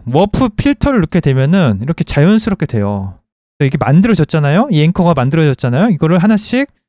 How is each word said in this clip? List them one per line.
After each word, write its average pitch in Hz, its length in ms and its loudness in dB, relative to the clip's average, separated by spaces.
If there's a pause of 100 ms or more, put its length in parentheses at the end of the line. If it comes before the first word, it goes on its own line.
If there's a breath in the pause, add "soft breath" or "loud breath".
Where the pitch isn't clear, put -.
워프 202 440 0
필터를 277 500 0
넣게 165 200 -2
되면은 135 640 0
이렇게 156 220 -4
자연스럽게 196 600 0
돼요. 101 520 -6 (420)
이게 139 160 0
만들어졌잖아요? 156 920 0
이 151 140 2
앵커가 170 300 0
만들어졌잖아요? 139 760 0
이거를 165 280 0
하나씩 214 500 0 (200)